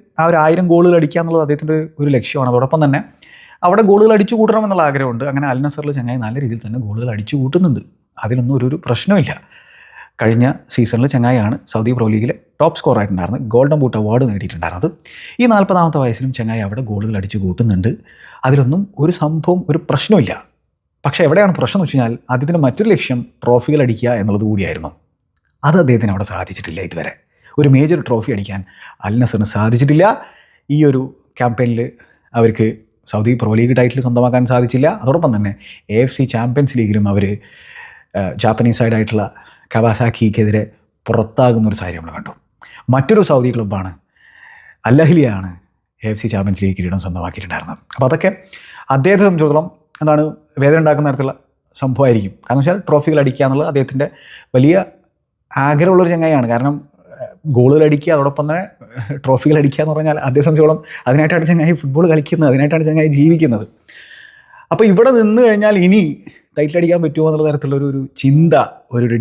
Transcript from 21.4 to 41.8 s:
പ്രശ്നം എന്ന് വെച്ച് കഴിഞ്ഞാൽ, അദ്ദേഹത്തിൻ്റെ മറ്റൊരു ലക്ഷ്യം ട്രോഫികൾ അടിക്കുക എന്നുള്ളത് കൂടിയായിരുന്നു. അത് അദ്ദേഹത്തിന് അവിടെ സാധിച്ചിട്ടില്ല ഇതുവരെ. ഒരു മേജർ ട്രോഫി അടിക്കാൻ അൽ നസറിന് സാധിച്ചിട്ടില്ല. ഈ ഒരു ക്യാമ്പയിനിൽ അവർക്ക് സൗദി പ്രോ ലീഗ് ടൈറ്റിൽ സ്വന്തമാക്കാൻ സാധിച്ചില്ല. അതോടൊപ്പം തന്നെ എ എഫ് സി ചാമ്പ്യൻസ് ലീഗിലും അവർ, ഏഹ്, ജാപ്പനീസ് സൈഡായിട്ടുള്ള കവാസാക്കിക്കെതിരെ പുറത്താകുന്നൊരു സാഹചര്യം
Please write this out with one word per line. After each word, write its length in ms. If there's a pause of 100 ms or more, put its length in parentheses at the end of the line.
പ്രശ്നം 240
എന്ന് 80
വെച്ച് 100
കഴിഞ്ഞാൽ, 180 (140)
അദ്ദേഹത്തിൻ്റെ 360
മറ്റൊരു 260
ലക്ഷ്യം 280 (220)
ട്രോഫികൾ 420
അടിക്കുക 300
എന്നുള്ളത് 320
കൂടിയായിരുന്നു. 460 (720)
അത് 160
അദ്ദേഹത്തിന് 360
അവിടെ 160
സാധിച്ചിട്ടില്ല 500
ഇതുവരെ. 320 (440)
ഒരു 120
മേജർ 320
ട്രോഫി 320
അടിക്കാൻ 280 (440)
അൽ 140
നസറിന് 340
സാധിച്ചിട്ടില്ല. 520 (640)
ഈ 140
ഒരു 180 (340)
ക്യാമ്പയിനിൽ 440 (540)
അവർക്ക് 320 (420)
സൗദി 260
പ്രോ 200
ലീഗ് 220
ടൈറ്റിൽ 260
സ്വന്തമാക്കാൻ 440
സാധിച്ചില്ല. 420 (100)
അതോടൊപ്പം 340
തന്നെ 200 (380)
എ 120
എഫ് 140
സി 100
ചാമ്പ്യൻസ് 500
ലീഗിലും 320
അവർ, 160 (880)
ഏഹ്, 220
ജാപ്പനീസ് 440
സൈഡായിട്ടുള്ള 440 (460)
കവാസാക്കിക്കെതിരെ 920 (460)
പുറത്താകുന്നൊരു 720
സാഹചര്യം 240